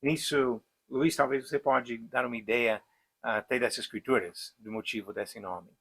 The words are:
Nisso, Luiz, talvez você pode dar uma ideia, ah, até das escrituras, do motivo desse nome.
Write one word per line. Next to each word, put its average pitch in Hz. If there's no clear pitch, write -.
Nisso, 139
Luiz, 139
talvez 135
você 147
pode 135
dar 113
uma 120
ideia, 110
ah, 113
até 123
das 117
escrituras, 104
do 107
motivo 107
desse 101
nome. 90